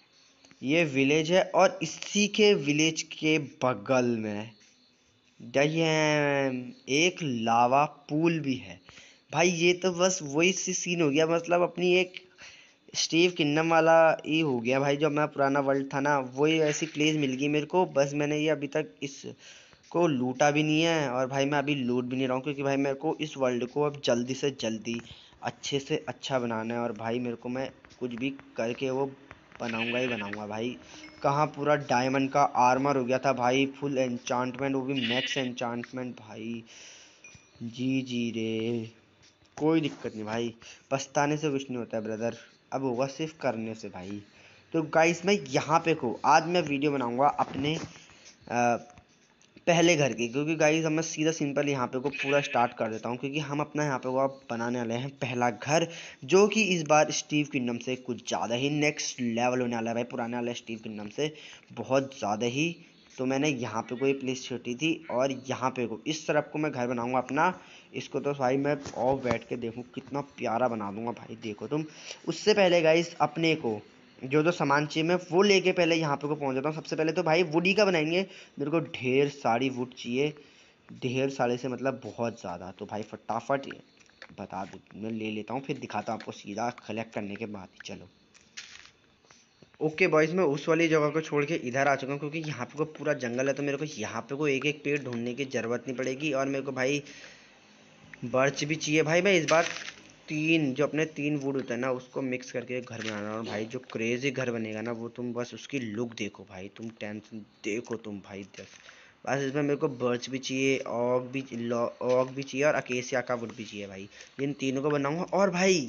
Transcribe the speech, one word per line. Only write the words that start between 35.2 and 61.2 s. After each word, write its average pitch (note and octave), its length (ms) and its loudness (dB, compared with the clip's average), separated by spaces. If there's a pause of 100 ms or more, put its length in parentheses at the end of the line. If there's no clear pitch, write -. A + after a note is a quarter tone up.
enchantment B2 840 -4
भाई। A2+ 440 -10 (1000)
जी, B2+ 400 -2
जी A#2+ 280 -2
रे, A2+ 600 -2 (640)
कोई D#3+ 240 2
दिक्कत C#3 340 -6
नहीं G#2+ 100 -8
भाई, A2+ 300 -2 (360)
पछताने C#3+ 460 0
से D3+ 140 -2
कुछ C3+ 180 -2
नहीं B2 100 -6
होता A2+ 180 -6
है A2 60 -2
brother, A2 340 -4 (360)
अब C3+ 100 -4
होगा C3 240 -2
सिर्फ D#3 340 -8
करने A2+ 340 -4
से G#2+ 140 -12
भाई। F#2+ 340 -10 (500)
तो D#3+ 100 0
guys, E3 440 2
मैं G3+ 80 4 (140)
यहाँ C#3 300 2
पे E3 160 2
को B2 300 -2
आज D#3 220 6
मैं F3 160 2
video D3 280 0
बनाऊँगा B2+ 360 0
अपने, C#3 480 -2
अ, - 1040 -2 (880)
पहले E3+ 300 6
घर C#3 160 2
की, A2+ 160 -2
क्योंकि D3 280 -2
guys, D#3 280 4
अब D#3 80 2
मैं D#3 100 2
सीधा D#3+ 300 0
simple C#3+ 360 -2
यहाँ C3+ 180 0
पे B2+ 120 -4
को C3 100 -2
पूरा C#3 320 0
start A#2+ 360 2
कर A2+ 120 -2
देता A2 200 -6
हूँ, B2 80 -2
क्योंकि C#3 220 -6
हम D3 220 -4
अपना D3 240 -2
यहाँ C#3 140 0
पे B2+ 100 -6
को B2+ 80 -2
अब C3+ 240 0 (100)
बनाने A#2+ 280 -2
वाले A2+ 160 -2
हैं C3+ 160 -4
पहला B2 400 -2
घर, D3+ 380 0 (360)
जो F#3 240 6
कि G#3+ 140 2
इस F3+ 200 0
बार D3+ 280 6
Steve D3 420 -2
Kingdom A#2+ 260 -2
से B2+ 180 -4
कुछ A#2+ 320 -8
ज़्यादा A2+ 260 -2
ही C3+ 160 0
next D3+ 500 0
level B2 400 0
होने A#2+ 140 0
वाला A2+ 160 -2
है A2+ 40 -2
भाई, A#2+ 100 -2
पुराने A#2+ 320 -6
वाले A#2+ 180 -4
Steve A#2 240 -10
Kingdom G#2+ 300 -10
से D3+ 260 -4 (380)